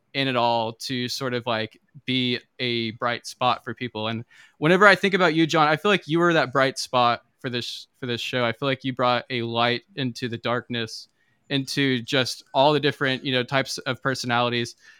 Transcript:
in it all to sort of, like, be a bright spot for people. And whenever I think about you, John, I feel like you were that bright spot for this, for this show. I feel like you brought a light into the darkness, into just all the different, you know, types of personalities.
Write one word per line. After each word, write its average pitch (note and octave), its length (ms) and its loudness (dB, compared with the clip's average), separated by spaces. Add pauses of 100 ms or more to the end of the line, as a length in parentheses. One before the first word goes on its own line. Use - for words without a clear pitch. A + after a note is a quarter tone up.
(120)
in C3+ 160 -2
it B2+ 80 0
all A#2 380 0
to B2 340 -6
sort C3 240 -6
of, A#2+ 140 -4
like, A2+ 340 -4 (240)
be B2+ 360 -2 (180)
a A#2 320 -2
bright A#2+ 360 -6
spot - 380 -2
for A#2+ 80 -8
people. A2 360 -8
And A2+ 160 -6 (340)
whenever F3+ 280 6
I G3 100 8
think G3 180 0
about F3+ 200 2
you, D#3+ 120 4
John, D3+ 220 4
I D#3 80 2
feel G#3 140 0
like F#3+ 160 0
you D#3 120 0
were E3+ 160 4
that B2+ 180 2
bright C3+ 260 2
spot A#2+ 440 0 (180)
for C3 100 -6
this, - 380 -8 (120)
for C3+ 60 -8
this A#2+ 160 -4
show. B2+ 200 -2
I A#2 100 2
feel C#3+ 140 -6
like C3+ 180 -2
you C3 100 -4
brought B2 340 2
a B2 140 -4
light A#2 400 0 (140)
into B2+ 340 -4
the A2+ 80 -6
darkness, A#2 680 -6 (420)
into C3+ 500 0
just C3 420 -2 (120)
all D3 180 6
the D3+ 80 2
different, C3+ 420 -2
you C3+ 100 -4
know, B2+ 100 2
types C3+ 340 -2
of - 260 -6
personalities. A#2+ 720 -2 (240)